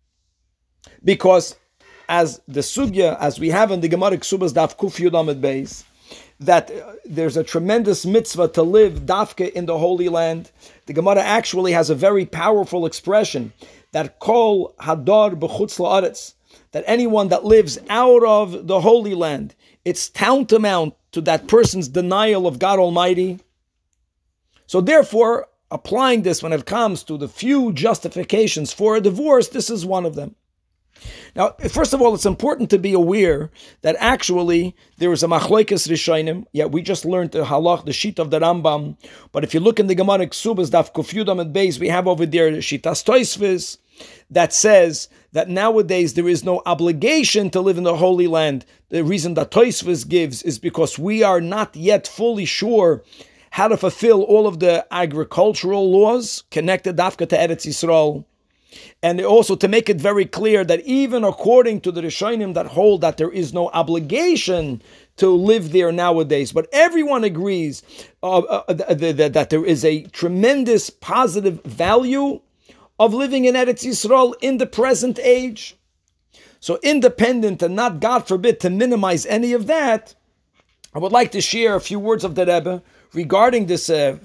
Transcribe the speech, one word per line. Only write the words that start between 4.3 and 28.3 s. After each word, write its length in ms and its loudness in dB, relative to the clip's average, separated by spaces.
Daf 240 0
Kuf 200 -6
Yud 140 2
Amud 300 -2
Beis, 420 -6
that, 320 2
uh, 240 -16
there's 320 -4
a 80 0
tremendous 640 -2
mitzvah 420 0
to 140 0
live 380 4
dafke 520 -4
in 140 -6
the 100 -2
Holy 320 0
Land. 420 -4
The 80 -12
Gemara 280 2
actually 500 -2
has 180 2
a 40 0
very 300 2
powerful 640 -2
expression 680 -2
that, 280 -8
"Kol 600 0
hadar 580 2
b'chutz 400 -6
la'aretz," 540 -2
that 140 -8
anyone 420 0
that 160 0
lives 340 4
out 340 4
of 420 0
the 140 0
Holy 340 4
Land, 400 -4
it's 240 -6
tantamount 880 0
to 100 -6
that 240 0
person's 420 2
denial 580 0
of 120 -2
God 200 2
Almighty. 600 0
So 140 0
therefore, 680 2
applying 520 0
this 200 -2
when 120 -4
it 100 -4
comes 400 -4
to 140 -10
the 100 -8
few 460 -2
justifications 960 -2